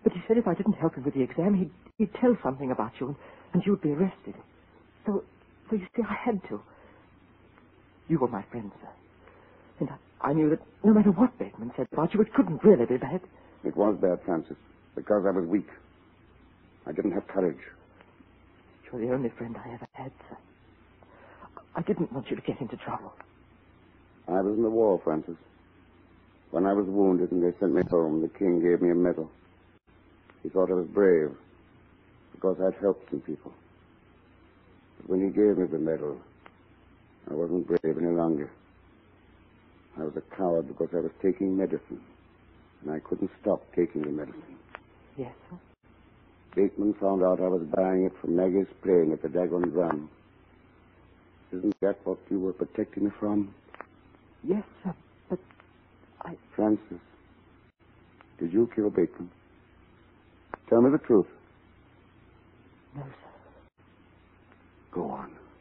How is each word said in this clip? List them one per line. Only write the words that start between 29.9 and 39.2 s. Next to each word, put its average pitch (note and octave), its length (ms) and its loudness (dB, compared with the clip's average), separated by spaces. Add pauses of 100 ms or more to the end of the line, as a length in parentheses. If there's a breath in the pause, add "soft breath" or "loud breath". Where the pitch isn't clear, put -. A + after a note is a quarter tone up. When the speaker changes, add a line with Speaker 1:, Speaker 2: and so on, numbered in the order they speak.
Speaker 2:
He - 60 -8
thought F#2 220 2
I F#2 40 2
was F2+ 140 0
brave E2+ 420 4 (1000)
because F#2 280 -2
I'd F#2+ 220 0
helped - 280 0
some C2+ 100 -6
people. - 320 -12 (1500)
But - 120 -18
when F#2 140 2
he G2 60 0
gave G2+ 260 4
me F2+ 140 2
the D#2+ 80 -2
medal, D2+ 400 -4 (1120)
I D2 40 -6
wasn't E2 320 -2
brave D#2+ 300 0
any E2+ 180 0
longer. E2 360 -2 (1500)